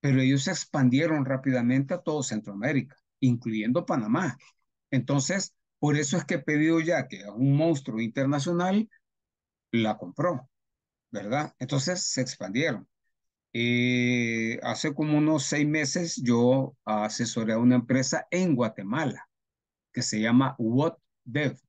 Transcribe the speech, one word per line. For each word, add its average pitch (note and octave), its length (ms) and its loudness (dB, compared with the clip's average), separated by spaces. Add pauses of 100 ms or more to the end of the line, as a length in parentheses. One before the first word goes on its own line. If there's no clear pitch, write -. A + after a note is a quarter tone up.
Pero C3+ 200 2
ellos C#3 240 2
se F#3 80 -2
expandieron D3 720 2
rápidamente C3 680 0
a F3 40 -6
todo D3+ 240 -2
Centroamérica, G#2+ 720 -4 (240)
incluyendo A#2+ 640 0
Panamá. C#3 540 0 (520)
Entonces, C#3 640 0 (240)
por D3 180 2
eso D3+ 200 0
es E3+ 80 -2
que E3 140 -4
Pedido D#3 420 2
Ya, D#3+ 280 0
que G2 120 -14
es G2+ 80 -16
un C3+ 280 2
monstruo D3 440 0
internacional, E3+ 880 0 (840)
la A#2 260 0
compró, C#3+ 500 -4 (640)
¿verdad? A2 480 -6
Entonces, C#3+ 440 -4
se - 180 -4
expandieron. B2 680 -4 (640)
Eh, A#2+ 1080 0
hace D3 320 -4
como D3+ 240 0
unos D3+ 260 2
seis D3 220 0
meses D#3 560 -2
yo A#3+ 600 2
asesoré A2 720 -2
a A2 40 0
una B2 180 6
empresa C3 540 -2
en F3+ 240 0
Guatemala A#2 720 -4 (640)
que B2 100 -4
se G#2+ 180 -4
llama B2+ 380 2
What B2+ 400 0 (260)
Dev B2+ 340 -4 (100)